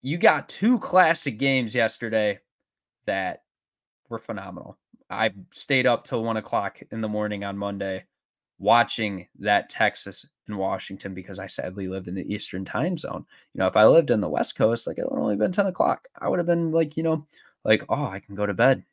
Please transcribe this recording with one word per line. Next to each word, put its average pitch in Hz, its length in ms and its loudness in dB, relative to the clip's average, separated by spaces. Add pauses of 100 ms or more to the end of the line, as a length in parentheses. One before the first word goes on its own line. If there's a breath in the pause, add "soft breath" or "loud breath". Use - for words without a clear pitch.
You 147 160 -4
got 165 300 4
two 226 320 2
classic 165 580 2
games 131 360 2
yesterday 110 640 0 (680)
that 95 380 -4 (640)
were 113 100 -8
phenomenal. 98 600 -10 (300)
I 107 240 0 (200)
stayed 131 340 0
up 120 180 2
till 117 200 -4
one 113 140 -2
o'clock 104 420 -4 (100)
in 113 100 -8
the 110 80 -4
morning 104 360 -4
on 101 120 -6
Monday 98 480 -4 (540)
watching 107 680 2 (100)
that 101 320 2
Texas - 560 -2 (220)
and 104 100 -8
Washington 95 560 -4
because 92 240 -10
I 95 80 -8
sadly 95 400 -6
lived 92 220 -6
in 90 60 -6
the 95 180 -6
Eastern 95 320 -6
time 151 340 -2
zone. - 260 -8 (300 soft breath)
You - 60 -6
know, 92 80 2
if - 80 2
I 107 100 8
lived 143 240 6
in 110 100 4
the 85 80 -2
West - 280 -2
Coast, 113 300 2
like, - 120 -6
it - 100 -4
would - 120 -4
only 104 160 0
been 196 160 0
ten 202 140 0
o'clock. - 420 0 (100)
I - 100 -4
would 185 120 0
have 170 60 -2
been 170 260 2
like, 160 240 0
you 165 60 -2
know, 160 240 0 (360 soft breath)
like, 110 280 4
"Oh, 139 160 0
I 98 140 -6
can - 140 -16
go 101 120 0
to 101 80 -2
bed 120 280 4 (100)